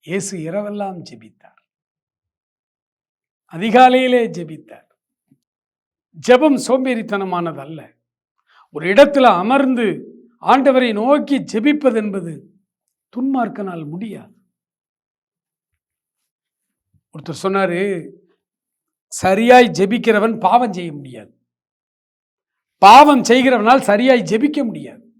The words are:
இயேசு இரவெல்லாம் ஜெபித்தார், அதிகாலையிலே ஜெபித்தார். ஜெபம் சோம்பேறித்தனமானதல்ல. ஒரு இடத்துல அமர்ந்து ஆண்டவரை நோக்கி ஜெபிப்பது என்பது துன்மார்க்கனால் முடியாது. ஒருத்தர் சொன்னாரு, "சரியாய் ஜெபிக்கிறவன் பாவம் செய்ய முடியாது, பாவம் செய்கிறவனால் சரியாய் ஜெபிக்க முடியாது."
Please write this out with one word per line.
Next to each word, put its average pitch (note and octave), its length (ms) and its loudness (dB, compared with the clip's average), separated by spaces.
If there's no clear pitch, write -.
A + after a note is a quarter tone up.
இயேசு F#3+ 380 -10
இரவெல்லாம் G3 720 -10
ஜெபித்தார், - 500 -20
அதிகாலையிலே B3 760 2
ஜெபித்தார். D#3+ 600 -16
ஜெபம் B3+ 380 4
சோம்பேறித்தனமானதல்ல. F#3 1300 -6
ஒரு D3+ 160 -10
இடத்துல C#4 360 4
அமர்ந்து A#3+ 640 2
ஆண்டவரை B3+ 520 2
நோக்கி C4 480 -2
ஜெபிப்பது A#3+ 540 -2
என்பது G3 380 -6
துன்மார்க்கனால் G#3 760 -6
முடியாது. F3 460 -14
ஒருத்தர் D#3 300 -16
சொன்னாரு, F#3+ 680 -4
"சரியாய் A#3 600 4
ஜெபிக்கிறவன் G#3 680 -2
பாவம் A3 340 0
செய்ய F3 200 -10
முடியாது, B2+ 480 -20
பாவம் C4 440 8
செய்கிறவனால் B3 580 2
சரியாய் B3 420 2
ஜெபிக்க A#3+ 420 -2
முடியாது." D3 560 -14